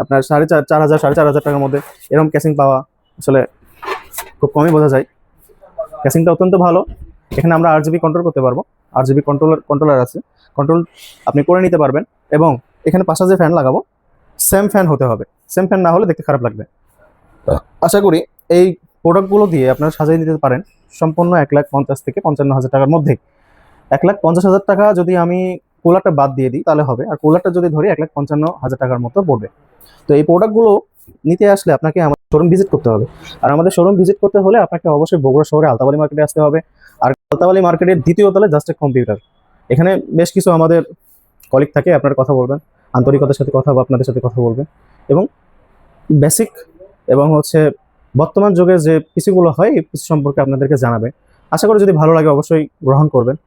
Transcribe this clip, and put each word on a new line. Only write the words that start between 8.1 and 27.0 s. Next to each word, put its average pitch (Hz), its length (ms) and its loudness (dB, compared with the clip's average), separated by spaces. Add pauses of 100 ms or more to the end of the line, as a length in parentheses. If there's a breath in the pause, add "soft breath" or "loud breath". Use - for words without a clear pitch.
করতে 151 160 -2
পারবো, 131 220 -2 (300)
আট 131 140 -2
জিবি 139 160 2
কন্ট্রোলার, 156 380 0
কন্ট্রোলার 143 400 0
আছে, - 180 -6 (380)
কন্ট্রোল 165 280 0 (420 loud breath)
আপনি 180 160 0
করে 180 200 2
নিতে 175 160 2
পারবেন। 147 260 0 (260)
এবং 151 280 2 (260)
এখানে 185 200 0
পাঁচটা 175 220 -4
যে 190 100 2
ফ্যান 170 160 0
লাগাবো, 147 260 0 (600)
সেম 196 300 0
ফ্যান 196 180 0
হতে 135 180 0
হবে, 113 200 -4 (240)
সেম 185 180 -2
ফ্যান 190 140 0
না 175 120 2
হলে 196 140 2
দেখতে 165 160 -4
খারাপ 139 200 -2
লাগবে। 113 220 -8 (1160)
আশা 185 200 2
করি 175 220 2 (260)
এই 180 180 4 (360)
প্রোডাক্টগুলো 196 440 2
দিয়ে 143 240 0
আপনারা 147 200 -2
সাজিয়ে 156 280 0
নিতে 160 180 -2
পারেন 135 240 -2 (320)
সম্পূর্ণ 170 420 -2
এক 147 200 0
লাখ 143 180 2
পঞ্চাশ 139 300 -2
থেকে 135 180 -8
পঞ্চান্ন 139 340 -2
হাজার 131 160 -2
টাকার 135 180 2
মধ্যে। 147 260 0 (760 soft breath)
এক 139 140 0
লাখ 202 180 2
পঞ্চাশ 170 220 0
হাজার 196 220 2
টাকা 208 280 2
যদি 180 220 -2
আমি 180 420 -2 (240)
কুলারটা 185 280 2
বাদ 139 240 0
দিয়ে 131 160 -2
দিই, 143 120 -8
তাহলে 151 200 0
হবে, 131 280 -4